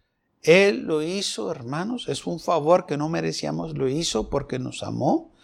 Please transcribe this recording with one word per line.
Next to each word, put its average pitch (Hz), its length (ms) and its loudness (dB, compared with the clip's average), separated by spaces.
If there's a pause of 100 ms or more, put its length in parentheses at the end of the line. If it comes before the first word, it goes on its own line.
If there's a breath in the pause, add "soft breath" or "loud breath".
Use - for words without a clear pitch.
(440)
Él 196 380 6
lo 156 200 -2
hizo, 190 480 -4
hermanos, 160 580 -6
es 139 200 -6
un 170 120 -4
favor 170 460 4
que - 100 -4
no 147 140 -2
merecíamos, 160 640 -4
lo 139 140 0
hizo 170 400 -2
porque 135 300 -2
nos 127 240 -8
amó, 123 480 0 (120)